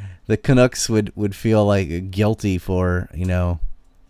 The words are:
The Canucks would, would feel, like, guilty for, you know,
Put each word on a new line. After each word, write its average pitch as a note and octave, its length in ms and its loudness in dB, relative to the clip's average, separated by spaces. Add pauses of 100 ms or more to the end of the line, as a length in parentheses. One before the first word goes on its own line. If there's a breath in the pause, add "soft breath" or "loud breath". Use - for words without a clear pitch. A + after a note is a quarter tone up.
(260 loud breath)
The A2 100 2
Canucks B2+ 520 2
would, G#2+ 280 0
would G#2 180 -2
feel, G#2+ 300 2
like, F#2+ 480 0
guilty G#2 460 0
for, F2+ 540 -2
you F2+ 120 -6
know, F2+ 340 -2 (520)